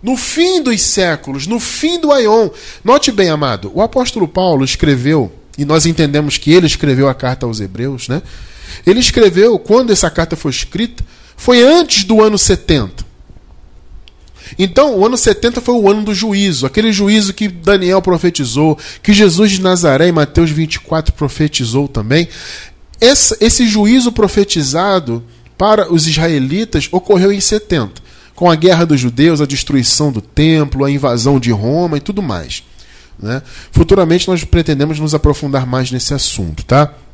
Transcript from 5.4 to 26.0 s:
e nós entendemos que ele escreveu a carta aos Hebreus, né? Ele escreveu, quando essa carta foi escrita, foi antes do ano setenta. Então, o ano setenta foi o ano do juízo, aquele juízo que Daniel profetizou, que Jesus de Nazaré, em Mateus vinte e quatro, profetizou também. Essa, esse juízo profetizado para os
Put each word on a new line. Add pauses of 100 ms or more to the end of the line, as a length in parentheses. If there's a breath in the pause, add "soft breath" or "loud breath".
e
nós
entendemos
que
ele
escreveu
a
carta
aos
Hebreus,
né? (640 loud breath)
Ele
escreveu,
quando
essa
carta
foi
escrita, (320 soft breath)
foi
antes
do
ano
setenta. (1500 loud breath)
Então,
o
ano
setenta
foi
o
ano
do
juízo,
aquele
juízo
que
Daniel
profetizou, (280 loud breath)
que
Jesus
de
Nazaré,
em
Mateus
vinte
e
quatro,
profetizou
também. (720 loud breath)
Essa,
esse
juízo
profetizado (340 soft breath)
para
os